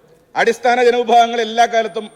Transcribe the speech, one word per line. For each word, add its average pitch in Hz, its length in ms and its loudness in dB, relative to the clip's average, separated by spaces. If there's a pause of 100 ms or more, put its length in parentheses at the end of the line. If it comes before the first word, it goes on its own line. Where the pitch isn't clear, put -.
(360)
അടിസ്ഥാന 240 480 0
ജനവിഭാഗങ്ങൾ 233 560 2
എല്ലാ 226 260 0
കാലത്തും 220 500 -4